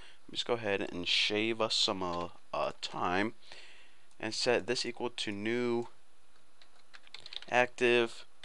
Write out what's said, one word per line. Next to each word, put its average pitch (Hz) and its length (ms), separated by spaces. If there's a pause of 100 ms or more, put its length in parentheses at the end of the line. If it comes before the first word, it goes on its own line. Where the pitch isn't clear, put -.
(320)
just - 140
go 123 80
ahead 104 280
and 90 240
shave 110 540
us 113 160
some, 98 260
uh, 87 280 (240)
uh, 73 180 (100)
time 101 520 (840)
and 110 160
set 117 320
this 120 200
equal 120 240
to - 240
new 117 560 (1600)
active 120 760 (220)